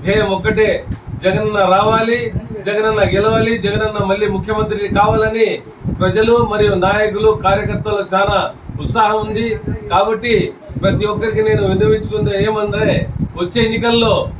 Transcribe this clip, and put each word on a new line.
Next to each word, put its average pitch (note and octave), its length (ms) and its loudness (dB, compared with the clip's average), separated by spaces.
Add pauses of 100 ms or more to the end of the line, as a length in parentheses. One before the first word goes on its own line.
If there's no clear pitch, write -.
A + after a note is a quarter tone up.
ధ్యేయం G3+ 260 2
ఒక్కటే, G#3+ 560 0 (380)
జగనన్న G#3 340 2
రావాలి, A3 760 2 (320)
జగనన్న G#3+ 360 0 (140)
గెలవాలి, A3 420 2
జగనన్న G#3+ 480 -2
మళ్ళీ G3+ 220 0
ముఖ్యమంత్రి G3+ 600 -2
కావాలని G#3+ 760 2 (380)
ప్రజలు A3 360 2 (160)
మరియు G#3 240 2
నాయకులు, G#3 540 2 (140)
కార్యకర్తలు G3 720 0
చాలా G3 380 0 (280)
ఉత్సాహం G#3+ 460 0
ఉంది. G#3+ 320 -2 (320)
కాబట్టి A3 640 0 (280)
ప్రతి G3 240 0
ఒక్కరికి G#3+ 380 0
నేను G#3 240 2
విన్నవించుకుందే G#3 760 0
ఏమంటే, G#3+ 640 0 (300)
వచ్చే F3+ 260 -2
ఎన్నికల్లో A3+ 680 2 (100)